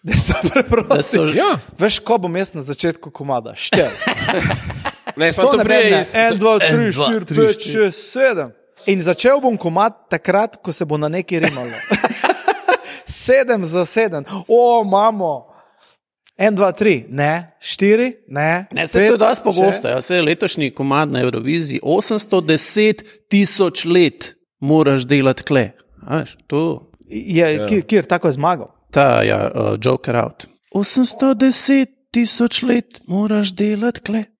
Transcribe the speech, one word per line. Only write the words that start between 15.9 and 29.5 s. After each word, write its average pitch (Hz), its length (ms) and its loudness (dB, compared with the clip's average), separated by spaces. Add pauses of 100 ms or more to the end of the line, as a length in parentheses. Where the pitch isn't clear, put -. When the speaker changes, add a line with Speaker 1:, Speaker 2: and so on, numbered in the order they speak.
Speaker 1:
En, 208 220 2
dva, 190 180 2
tri. 185 340 0
Ne. 151 520 -4
Štiri. 220 540 0 (120)
Ne. 160 440 -2
Speaker 2:
Ne, 160 180 -4
saj - 120 0
to 196 60 6
je 220 60 4
Speaker 1:
Pet. 226 100 2
Speaker 2:
dosti 220 240 2
pogosto, 190 380 2
Speaker 1:
Še. - 80 -4
Speaker 2:
ja, 127 100 -2
saj 180 160 -2
je 175 60 2
letošnji 156 480 -2
komad 139 380 -2
na 127 120 -2
Evroviziji. 131 600 -2
Osemsto 202 600 0
deset 208 640 2 (240)
tisoč 196 580 2
let 170 480 2 (240)
moraš 139 480 2
delati 135 400 0
kle. 131 240 0 (300)
A - 180 -6
veš, - 280 -6
to 151 440 -4 (160)
Speaker 1:
Je, 165 420 0
Speaker 3:
Ja. 151 200 -2
Speaker 1:
kjer, 202 180 0
kjer, 208 220 2
tako 175 200 -2
je 151 60 2
zmagal. 143 380 -2 (160)
Speaker 2:
Ta, 131 340 4
ja, 107 260 2
eh, 107 300 -2